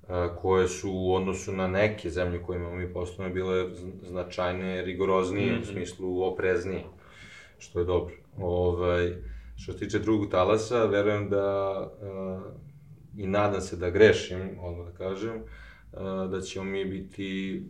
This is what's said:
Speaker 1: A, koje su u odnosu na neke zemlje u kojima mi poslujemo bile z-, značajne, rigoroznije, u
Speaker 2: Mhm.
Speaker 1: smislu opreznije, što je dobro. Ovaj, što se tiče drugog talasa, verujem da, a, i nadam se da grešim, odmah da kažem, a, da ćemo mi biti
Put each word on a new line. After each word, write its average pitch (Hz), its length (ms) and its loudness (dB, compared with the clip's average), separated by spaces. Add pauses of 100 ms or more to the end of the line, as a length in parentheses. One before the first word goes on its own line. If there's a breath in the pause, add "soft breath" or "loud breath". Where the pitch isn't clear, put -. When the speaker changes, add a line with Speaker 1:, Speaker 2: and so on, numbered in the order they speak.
Speaker 1:
A, 87 280 0
koje 92 320 4
su 95 260 -4
u 92 220 2
odnosu 95 380 -2
na 95 140 0
neke 101 420 2
zemlje 87 300 -2
u 87 60 -10
kojima 87 300 -4
mi 90 180 -6
poslujemo 92 400 -6
bile 92 400 0
z-, 90 340 -12
značajne, 90 760 -2
rigoroznije, 95 720 2
u - 20 2
Speaker 2:
Mhm. - 100 -2
Speaker 1:
smislu 92 580 -4
opreznije, 92 600 0 (760 loud breath)
što - 220 -6
je 85 60 2
dobro. 90 280 0 (240)
Ovaj, 87 760 2 (420 loud breath)
što - 180 -10
se - 60 -10
tiče 104 200 -2
drugog 101 320 2
talasa, 110 540 4
verujem 101 440 2
da, 98 160 2 (560)
a, 95 400 -8 (760)
i 98 100 -4
nadam 101 340 2
se - 140 -6
da 87 140 -2
grešim, 92 500 8 (200)
odmah 87 280 -8
da 90 60 -16
kažem, 101 480 -6 (520 loud breath)
a, 95 380 -4
da 95 100 -2
ćemo 95 240 -8
mi 98 200 -2
biti 95 840 -6